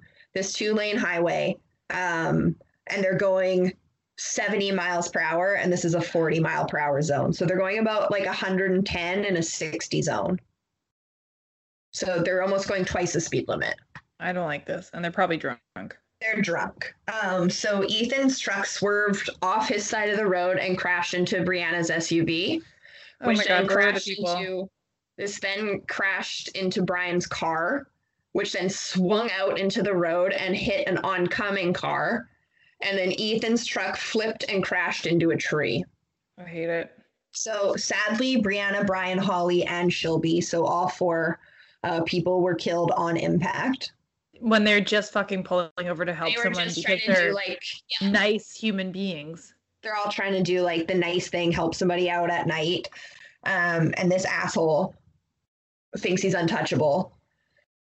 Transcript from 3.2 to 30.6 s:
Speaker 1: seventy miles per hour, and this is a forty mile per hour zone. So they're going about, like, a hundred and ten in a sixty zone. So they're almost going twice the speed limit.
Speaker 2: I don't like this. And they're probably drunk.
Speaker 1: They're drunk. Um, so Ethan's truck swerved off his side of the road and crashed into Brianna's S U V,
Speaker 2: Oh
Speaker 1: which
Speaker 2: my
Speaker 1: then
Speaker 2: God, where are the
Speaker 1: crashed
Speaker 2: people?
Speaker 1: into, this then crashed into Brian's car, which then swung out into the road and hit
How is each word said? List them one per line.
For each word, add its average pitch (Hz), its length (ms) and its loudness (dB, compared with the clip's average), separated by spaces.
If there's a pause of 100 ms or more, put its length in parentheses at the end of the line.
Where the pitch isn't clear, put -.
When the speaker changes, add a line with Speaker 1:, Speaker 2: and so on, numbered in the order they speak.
Speaker 1:
seventy 202 560 -2
miles 175 380 0
per 180 100 -4
hour, 170 360 2
and 180 180 2
this 170 100 0
is 170 120 2
a 165 60 2
forty 160 380 2
mile 156 260 0
per 151 120 -4
hour 143 240 2
zone. 156 320 2
So 180 120 0
they're 185 120 2
going 196 220 0
about, 214 320 2
like, 196 140 0
a 185 60 -2
hundred 190 400 0
and 190 140 4
ten 185 400 -2
in 185 120 0
a 165 60 0
sixty 156 600 -4
zone. 139 360 0 (1500)
So 185 320 -2
they're 185 200 2
almost 196 240 0
going 190 180 0
twice 180 280 -2
the - 80 2
speed - 260 -2
limit. - 280 -4 (440)
Speaker 2:
I 175 120 -4
don't 180 140 -2
like 147 220 -6
this. - 260 -8
And 170 100 -6
they're 170 80 -2
probably 175 260 2
drunk. - 600 -10 (240)
Speaker 1:
They're 220 200 -2
drunk. - 520 -4 (280)
Um, 185 280 2
so 202 400 0
Ethan's 262 500 0
truck 196 280 -2
swerved 208 600 0 (120)
off 214 260 2
his 208 180 -2
side 214 240 -2
of 208 80 0
the 214 100 2
road 180 300 2
and 180 200 0
crashed 175 380 -2
into 180 280 0
Brianna's 170 460 0
S 160 220 -2
U 165 120 4
V, 196 380 0 (600)
Speaker 2:
Oh 247 60 -2
Speaker 1:
which 220 120 4
Speaker 2:
my 202 80 0
Speaker 1:
then 185 180 4
Speaker 2:
God, 190 100 2
where 202 40 6
are 202 120 6
the - 20 -
Speaker 1:
crashed 190 140 -4
Speaker 2:
people? 185 280 -2
Speaker 1:
into, 190 340 -4 (480)
this 202 220 -6
then 202 480 -4
crashed 196 600 -4
into 185 340 -2
Brian's 180 440 0
car, 165 600 -2 (460)
which 202 200 -2
then 190 160 0
swung 208 600 0
out 190 280 0
into 196 220 0
the 190 140 0
road 175 380 2
and 190 220 -2
hit - 320 -2